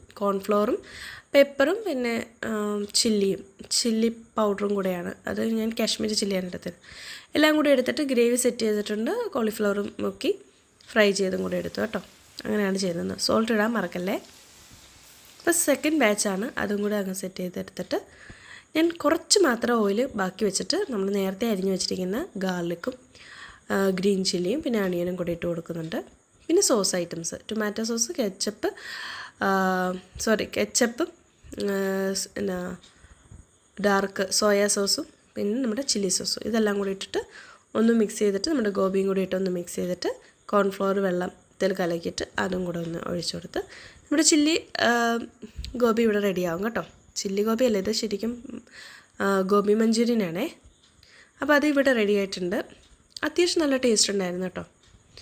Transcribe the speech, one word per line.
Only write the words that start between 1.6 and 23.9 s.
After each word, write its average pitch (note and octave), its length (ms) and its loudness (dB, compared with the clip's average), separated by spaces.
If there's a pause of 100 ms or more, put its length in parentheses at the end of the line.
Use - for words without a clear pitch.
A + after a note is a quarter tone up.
പിന്നെ, A#3+ 380 -2 (200)
ആ, A3+ 40 -4 (440)
ചില്ലിയും, G3+ 520 2 (260)
ചില്ലി A3+ 380 2
പൗഡറും G#3 640 -2
കൂടെയാണ്. F#3 400 -2 (140)
അത് G#3+ 180 -2
ഞാൻ A3+ 340 0
കാശ്മീരി A3 340 -2
ചില്ലിയാണ് G3 320 0
എടുത്തത്. F3+ 280 -8 (600)
എല്ലാം D4+ 200 6
കൂടി D4+ 140 4
എടുത്തിട്ട് B3+ 320 2
ഗ്രേവി A#3+ 340 2
സെറ്റ് A#3+ 220 0
ചെയ്തിട്ടുണ്ട്. A3 760 -2
കോളിഫ്ലവറും G#3 640 -2
മുക്കി G3+ 400 -2 (520)
ഫ്രൈ G#3 200 6
ചെയ്തും F#3 300 0
കൂടി F3+ 140 -4
എടുത്തു F3 260 -6
കേട്ടോ. A3 200 -4 (440)
അങ്ങനെയാണ് G3+ 320 0
ചെയ്യുന്നത്. F#3+ 420 -4
സോൾട്ട് A3+ 320 2
ഇടാൻ A3 220 2
മറക്കല്ലേ. F#3+ 480 -4 (1160)
അപ്പോൾ F4 120 0
സെക്കൻഡ് D4+ 480 2
ബാച്ചാണ്. G#3 580 2
അതും G3+ 240 -2
കൂടെ G#3 140 0
അങ്ങ് F#3+ 180 -2
സെറ്റ് F#3 240 -10
ചെയ്തെടുത്തിട്ട് F#3 640 -6 (720)
ഞാൻ D#4+ 140 4
കുറച്ച് E4 500 2
മാത്രം A#3+ 340 2
ഓയിൽ A3+ 420 2
ബാക്കി F#3+ 300 -2
വെച്ചിട്ട് G3+ 440 -2
നമ്മൾ G3 200 -2
നേരത്തെ G3 400 0
അരിഞ്ഞു F#3+ 220 0
വെച്ചിരിക്കുന്ന F#3 540 -2 (120)
ഗാർലിക്കും, F3+ 560 -4 (800)
ആ, G3 180 2
ഗ്രീൻ F#3+ 340 2